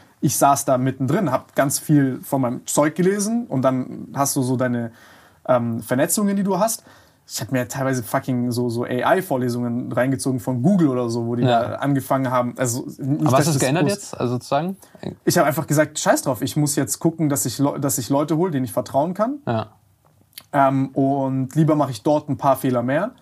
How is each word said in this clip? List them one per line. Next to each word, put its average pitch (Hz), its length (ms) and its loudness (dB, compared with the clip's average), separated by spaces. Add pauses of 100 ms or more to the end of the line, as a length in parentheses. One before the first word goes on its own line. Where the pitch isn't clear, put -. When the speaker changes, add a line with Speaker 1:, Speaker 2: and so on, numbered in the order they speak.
(200)
Speaker 1:
ich 147 160 0
saß 139 300 4
da 131 140 2
mittendrin, 135 520 0
hab - 220 -4
ganz 143 240 2
viel 135 460 2
von 135 180 -2
meinem 120 240 -2
Zeug 151 300 2
gelesen 208 500 0
und 135 160 -2
dann 127 540 -2
hast 139 200 -2
du 143 60 0
so 123 160 0
deine, 120 340 -2 (560)
ähm, 120 360 0
Vernetzungen, 180 520 0
die 202 80 0
du 190 140 0
hast. 226 260 -2 (440)
Ich - 120 -10
hab 113 120 -8
mir 127 160 0
teilweise 131 360 -2
fucking 123 480 -2
so, 120 180 -2
so 117 140 -2
A-I-Vorlesungen 123 1080 -2
reingezogen 131 480 0
von 123 240 -2
Google 175 260 4
oder 123 200 0
so, 117 180 -2
wo 120 80 -2
die 120 80 0
Speaker 2:
Ja. 120 180 4
Speaker 1:
da 110 140 -4
angefangen 135 540 0
haben. 123 280 0
Also 127 280 -2 (120)
nicht, - 20 -16
Speaker 2:
Aber 151 380 2
hast - 0 -
Speaker 1:
dass - 80 4
Speaker 2:
du 165 60 2
es - 20 2
Speaker 1:
das 135 60 2
Speaker 2:
geändert 147 240 2
Speaker 1:
groß - 100 2
Speaker 2:
jetzt, - 260 -8
also 123 140 -2
sozusagen? 151 440 -4 (460)
Speaker 1:
Ich 175 140 2
hab 160 80 4
einfach 151 220 -2
gesagt, 147 300 0
"Scheiß 254 260 2
drauf, 131 180 -4
ich 135 160 -4
muss 147 180 0
jetzt - 240 -2
gucken, 160 300 0
dass 139 160 0
ich 123 140 -4
Leu-, 143 200 2
dass 139 200 -2
ich 113 100 -6
Leute 151 280 2
hol, 180 140 0
denen 131 140 -2
ich 110 80 -8
vertrauen 143 400 -2
kann." 240 320 -2
Speaker 2:
Ja. 113 220 -2 (840)
Speaker 1:
Ähm, 135 380 2
und 135 680 0
lieber 156 200 4
mach 147 140 0
ich 123 140 -10
dort 147 240 2
ein 135 100 -2
paar 135 200 2
Fehler 127 260 0
mehr, 151 280 -2 (100)